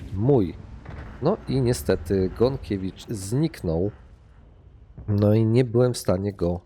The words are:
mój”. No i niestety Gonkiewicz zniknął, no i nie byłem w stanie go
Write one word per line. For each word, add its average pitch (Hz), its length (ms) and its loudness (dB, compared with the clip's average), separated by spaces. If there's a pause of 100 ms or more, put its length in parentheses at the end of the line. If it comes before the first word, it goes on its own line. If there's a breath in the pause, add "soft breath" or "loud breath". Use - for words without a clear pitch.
(140)
mój”. 107 400 2 (680)
No 175 140 2 (120)
i 135 120 0
niestety 98 760 0
Gonkiewicz 107 720 -2
zniknął, 101 800 -2 (1160)
no 104 260 4
i 113 100 4
nie 113 200 4
byłem 120 300 2
w - 40 -8
stanie 98 340 0
go 87 340 -2